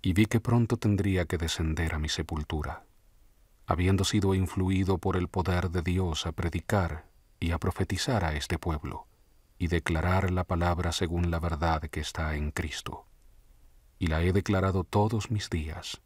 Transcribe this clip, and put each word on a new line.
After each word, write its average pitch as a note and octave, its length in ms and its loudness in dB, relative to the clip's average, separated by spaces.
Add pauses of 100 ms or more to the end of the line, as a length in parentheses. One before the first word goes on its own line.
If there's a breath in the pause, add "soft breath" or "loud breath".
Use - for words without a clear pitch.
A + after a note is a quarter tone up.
Y F#2+ 120 0
vi G#2+ 120 6
que A2+ 140 0
pronto A#2 380 2
tendría F#2+ 480 2
que F2 120 -2
descender D#2+ 560 -2
a D#2+ 60 -2
mi D2+ 100 -2
sepultura, D#2 760 -4 (800)
habiendo F#2 380 2
sido F#2+ 300 2
influido F#2+ 640 2
por F#2 180 -2
el F2+ 120 0
poder F2+ 420 0
de F2 120 -2
Dios F2 440 -2
a E2 60 -2
predicar E2+ 760 -2 (320)
y E2 120 0
a E2 80 0
profetizar F#2+ 640 0
a D#2 120 0
este D#2 220 -4
pueblo, - 500 -6 (500)
y F2 100 0
declarar F2 640 2
la F#2 140 0
palabra F2 480 0
según F2 380 0
la E2 80 -2
verdad D#2+ 420 0
que - 180 -6
está D#2 360 -4
en D2+ 160 -2
Cristo. - 540 -8 (920)
Y F#2 100 0
la D#2+ 140 2
he F2+ 100 4
declarado F#2+ 540 2
todos G#2+ 460 0
mis G#2 180 -4
días D#2 560 -6